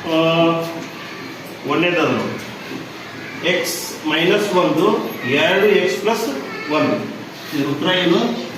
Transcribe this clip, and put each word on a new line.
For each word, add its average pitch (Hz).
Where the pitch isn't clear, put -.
ಆ, 160
ಒಂದನೇದದು 160
ಎಕ್ಸ್ -
ಮೈನಸ್ 175
ಒಂದು, 156
ಎರಡು 196
ಎಕ್ಸ್ 185
ಪ್ಲಸ್ 220
ಒಂದು. 131
ಇದ್ರ 139
ಉತ್ತರ -
ಏನು? 180